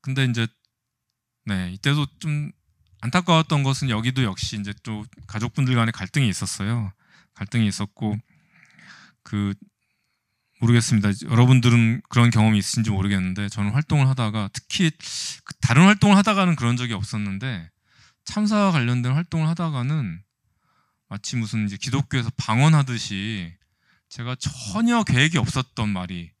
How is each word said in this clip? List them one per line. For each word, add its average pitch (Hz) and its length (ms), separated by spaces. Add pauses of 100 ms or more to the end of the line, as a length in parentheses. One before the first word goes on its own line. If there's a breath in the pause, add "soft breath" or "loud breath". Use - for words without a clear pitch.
근데 135 240
이제 117 220 (960)
네, 92 280
이때도 143 320 (140)
좀 147 320 (500)
안타까웠던 160 640
것은 135 260
여기도 123 340
역시 104 360
이제 101 140 (100)
또 107 220 (220)
가족분들 120 480
간의 117 160
갈등이 143 380
있었어요. 101 640 (400 soft breath)
갈등이 107 340
있었고 107 520 (1040 loud breath)
그 101 280 (1080)
모르겠습니다. 117 480 (200)
여러분들은 120 800
그런 120 220
경험이 110 300
있으신지 107 320
모르겠는데 98 580
저는 101 220
활동을 143 360
하다가 110 460
특히 - 360 (540 loud breath)
그 - 160
다른 127 240
활동을 202 320
하다가는 196 400
그런 120 220
적이 120 160
없었는데 98 760 (540 soft breath)
참사와 208 480
관련된 123 400
활동을 160 380
하다가는 139 760 (840)
마치 - 260
무슨 110 300
이제 101 100
기독교에서 123 640
방언하듯이 110 1160 (560)
제가 120 260
전혀 226 680
계획이 156 340
없었던 120 520
말이 90 500